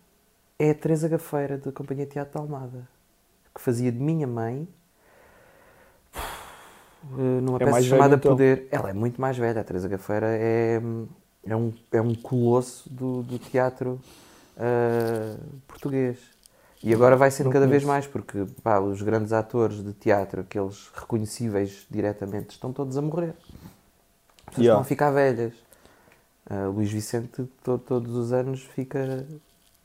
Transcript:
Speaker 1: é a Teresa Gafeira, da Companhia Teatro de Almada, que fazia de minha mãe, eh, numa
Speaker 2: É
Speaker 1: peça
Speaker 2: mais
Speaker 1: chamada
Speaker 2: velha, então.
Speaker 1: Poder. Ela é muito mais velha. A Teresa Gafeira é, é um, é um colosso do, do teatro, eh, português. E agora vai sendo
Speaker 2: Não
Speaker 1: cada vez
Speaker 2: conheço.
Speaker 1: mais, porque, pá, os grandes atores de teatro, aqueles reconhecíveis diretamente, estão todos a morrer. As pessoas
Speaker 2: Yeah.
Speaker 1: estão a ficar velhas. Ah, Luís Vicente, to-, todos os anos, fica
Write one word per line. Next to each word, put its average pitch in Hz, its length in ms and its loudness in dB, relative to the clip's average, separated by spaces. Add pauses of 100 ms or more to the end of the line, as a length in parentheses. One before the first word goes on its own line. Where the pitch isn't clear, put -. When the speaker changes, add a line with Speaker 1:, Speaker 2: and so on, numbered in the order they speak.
(580)
Speaker 1:
é 151 140 4
a 151 40 0
Teresa 156 320 0
Gafeira, 147 500 -4
da 139 140 -10
Companhia 139 340 -8
Teatro 143 280 -8
de - 60 -8
Almada, 131 480 -12 (680)
que - 60 -20
fazia 123 300 0
de 117 80 -4
minha 151 280 0
mãe, 120 400 -4 (2500)
eh, 127 240 0
numa 127 160 0
Speaker 2:
É - 20 -2
Speaker 1:
peça 135 120 4
Speaker 2:
mais 127 140 6
Speaker 1:
chamada 131 240 8
Speaker 2:
velha, 139 100 8
então. 143 120 6
Speaker 1:
Poder. 131 400 4
Ela 113 180 -2
é 95 40 -6
muito 120 280 -2
mais 131 160 -2
velha. 117 240 0
A - 20 -6
Teresa 92 240 -4
Gafeira 104 440 -2
é, 113 500 0 (640)
é 110 100 -4
um, 113 160 0 (200)
é 117 100 4
um 117 140 2
colosso 123 760 0
do, 127 320 -6
do 123 160 -8
teatro, 127 600 -2 (580)
eh, 117 800 0 (320)
português. 131 500 -2 (640)
E 110 120 2
agora 123 240 8
vai 139 120 6
sendo 135 180 -2
Speaker 2:
Não 131 40 2
Speaker 1:
cada 139 160 6
vez 139 160 4
Speaker 2:
conheço. 143 40 -2
Speaker 1:
mais, 143 200 0
porque, 101 380 -6 (180)
pá, 107 160 4
os 98 220 -2
grandes 107 320 0
atores 107 500 0
de 101 80 -8
teatro, 98 500 0
aqueles 98 520 -6
reconhecíveis 107 960 -4
diretamente, 101 640 -4
estão - 200 -10
todos 131 260 -6
a 143 40 -2
morrer. 160 320 -4 (1120)
As - 80 -18
pessoas 120 100 4
Speaker 2:
Yeah. - 60 8
Speaker 1:
estão 107 100 6
a - 40 -4
ficar 147 260 0
velhas. 123 420 2 (960)
Ah, 98 180 -4
Luís 101 220 -2
Vicente, 117 540 -6 (200)
to-, 127 140 0
todos 120 380 -4
os 120 160 -2
anos, 131 300 -2
fica 131 640 -6 (580)